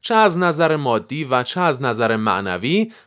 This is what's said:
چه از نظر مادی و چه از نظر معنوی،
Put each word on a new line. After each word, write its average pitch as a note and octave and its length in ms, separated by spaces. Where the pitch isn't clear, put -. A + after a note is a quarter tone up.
چه - 140
از G#3 240
نظر D#3+ 380
مادی C3+ 480
و B2+ 180
چه D3 180
از D3+ 220
نظر A#2 340
معنوی، A2 760